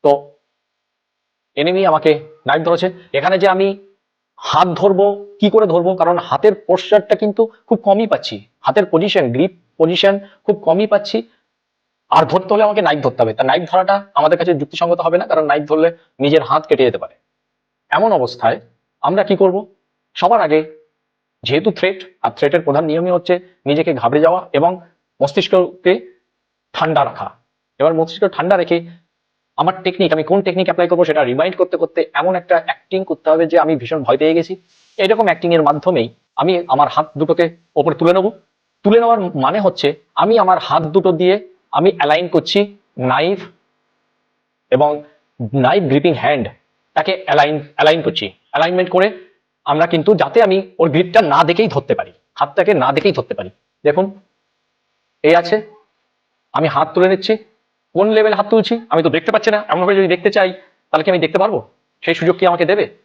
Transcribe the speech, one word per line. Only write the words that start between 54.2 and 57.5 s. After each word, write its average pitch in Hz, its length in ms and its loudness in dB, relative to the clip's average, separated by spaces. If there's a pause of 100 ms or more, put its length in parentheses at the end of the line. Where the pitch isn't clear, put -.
এই 160 160 6
আছে, 190 160 -4 (960)
আমি 160 200 -2
হাত 160 200 0
তুলে 180 180 2
নিচ্ছি। 190 220 -2 (600)